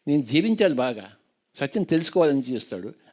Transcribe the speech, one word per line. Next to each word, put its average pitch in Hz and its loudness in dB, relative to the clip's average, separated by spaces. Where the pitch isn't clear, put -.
నేను 147 2
జీవించాలి 180 2
బాగా, 120 -4
సత్యం 175 -2
తెలుసుకోవాలని 160 2
చేస్తాడు. 110 -8